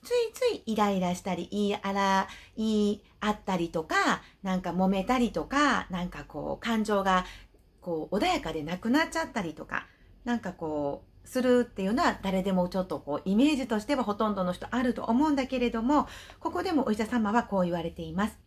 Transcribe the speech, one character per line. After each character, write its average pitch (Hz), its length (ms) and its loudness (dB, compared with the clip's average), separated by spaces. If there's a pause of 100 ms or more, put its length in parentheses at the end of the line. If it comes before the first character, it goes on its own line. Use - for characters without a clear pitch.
つ - 100 -6
い 466 220 2
つ - 120 -2 (100)
い - 100 -12
イ 220 120 0
ラ 208 140 4
イ 190 100 2
ラ 180 120 0
し 180 60 -6
た 185 160 -4
り、 175 160 -6
言 202 160 0
い 202 80 0
あ 196 160 -6
ら-、 196 360 2 (280)
言 220 100 -2
い 208 380 2 (160)
合 214 120 0
っ 208 140 -2
た 190 120 0
り 170 120 -2
と 165 140 -2
か、 330 400 0 (200)
な 185 120 0
ん 180 60 -2
か 180 80 -4
揉 185 180 2
め 190 160 2
た 254 160 2
り 240 140 2
と 165 100 -2
か、 277 460 0
な 180 160 -4
ん 175 40 -6
か 147 140 -12
こ 147 340 -8
う、 - 80 -12
感 220 200 0
情 202 180 2
が、 185 220 4 (560)
こ 160 280 -4
う、 185 80 0
穏 302 80 2
や 349 140 2
か 160 140 -8
で 156 100 -4
な 165 140 -4
く 226 120 -4
な 294 140 4
っ 330 60 -4
ち 330 80 -4
ゃ 320 80 -2
っ - 80 -12
た 226 80 -2
り 165 140 -6
と - 100 -12
か、 - 220 -6 (360)
な 240 140 -2
ん - 20 -2
か 180 140 -8
こ 147 500 -4 (220)
う、 - 20 -20
す 254 140 -2
る 247 280 4
っ - 20 -20
て - 100 -8
い 190 60 0
う 208 60 0
の 285 80 2
は、 285 200 2
誰 190 220 0
で 196 100 0
も 180 160 2
ち 190 80 -4
ょ 185 60 0
っ 185 40 -6
と 156 120 -4
こ 143 160 -4
う、 - 140 -4
イ 196 60 2
メ 262 120 6
ー 302 100 4
ジ 262 100 -4
と 214 140 0
し 208 40 -12
て 285 100 0
は 254 100 0
ほ 202 100 -2
と 214 140 0
ん 202 60 0
ど 190 100 0
の 180 80 0
人 - 180 -10
あ 240 100 0
る 254 120 2
と - 100 -4
思 254 240 4
う 311 40 4
ん 285 40 4
だ 262 120 0
け 262 120 -2
れ 240 100 2
ど 226 120 -4
も、 269 260 2 (320)
こ 330 120 -4
こ 359 120 -4
で 370 80 0
も 302 160 2
お - 60 0
医 - 20 2
者 220 100 0
様 214 280 0
は 208 100 4
こ 196 160 -2
う 185 40 4
言 170 100 0
わ 170 80 -2
れ 165 100 -6
て 170 120 -10
い 160 100 -10
ま 202 160 0
す。 - 180 -16